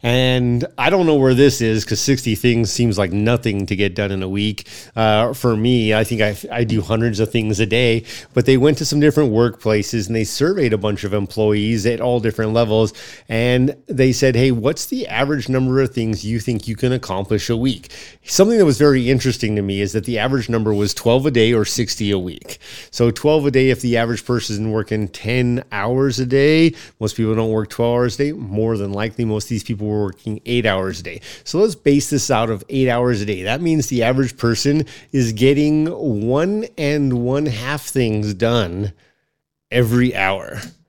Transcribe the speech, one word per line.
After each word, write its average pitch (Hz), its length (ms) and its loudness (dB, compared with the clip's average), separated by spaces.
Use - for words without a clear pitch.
And 123 600 2
I 135 140 2
don't 185 160 2
know 156 80 4
where 131 180 4
this 135 260 6
is 110 260 0
'cause 104 140 -4
sixty 123 360 0
things 117 360 2
seems 113 280 0
like 95 120 0
nothing 104 540 0
to 101 100 -4
get 95 200 -2
done 101 160 -4
in 98 100 -4
a 95 80 -6
week. 101 380 -4
Uh, 110 380 2
for 117 240 0
me, 113 340 2
I 110 120 4
think 110 180 -2
I, 104 140 0
I 120 140 -2
do 113 160 0
hundreds 110 380 -2
of 113 120 0
things 107 280 0
a 113 60 4
day, 113 380 2
but 127 100 2
they 135 120 6
went 139 200 4
to 156 80 -6
some 147 140 0
different 147 320 4
workplaces 110 760 0
and 113 100 -4
they 110 100 0
surveyed 147 480 0
a 110 40 0
bunch 101 260 -2
of 101 120 -4
employees 107 720 0
at 117 120 -2
all 120 200 0
different 110 340 -2
levels. 110 400 2
And 123 480 2
they 131 260 2
said, 131 220 2
"Hey, 127 160 4
what's 123 340 -2
the 254 220 -6
average 135 420 -2
number 131 320 2
of 127 140 0
things 110 280 -2
you 113 160 -4
think 107 280 -4
you 113 80 -6
can 127 160 0
accomplish 98 580 -4
a 117 80 0
week?" 127 340 -4
Something 220 360 2
that 190 60 6
was 139 120 2
very 131 320 4
interesting 120 460 0
to 101 80 -2
me 98 180 -2
is 98 120 -4
that 110 120 -2
the 117 140 -4
average 123 280 -2
number 110 240 0
was 101 220 0
twelve 127 320 0
a 151 60 0
day 120 220 4
or 110 100 2
sixty 104 480 -4
a 98 80 0
week. - 380 -10
So 120 200 2
twelve 147 340 0
a 143 60 0
day, 131 180 4
if 123 100 0
the 120 160 -2
average 117 300 -2
person 110 400 -4
is 110 60 -2
working 107 360 -2
ten 123 640 -2
hours 123 480 -2
a 131 60 -2
day, 156 500 4
most 110 160 -2
people 110 180 0
don't 113 160 0
work 110 200 -2
twelve 117 260 0
hours 120 240 0
a 143 60 2
day. 147 80 -2
More 110 440 -2
than 101 140 -4
likely, 107 320 -4
most 107 220 -2
of - 40 -18
these 110 140 -4
people 107 240 -6
were 104 160 0
working 104 420 -8
eight 120 200 0
hours 95 340 0
a 87 40 -14
day. 92 180 -12
So 160 140 -4
let's 208 160 2
base 143 340 2
this 139 200 -2
out 117 200 0
of 101 180 -6
eight 131 220 0
hours 120 320 0
a 104 40 -4
day. 95 180 -4
That 120 180 -4
means 160 260 0
the 120 160 0
average 127 320 0
person 139 500 0
is 123 180 2
getting 147 560 2
one 143 760 -2
and 143 460 0
one 139 220 0
half 131 380 -4
things 107 500 0
done 101 580 0
every 120 420 2
hour. 95 460 -4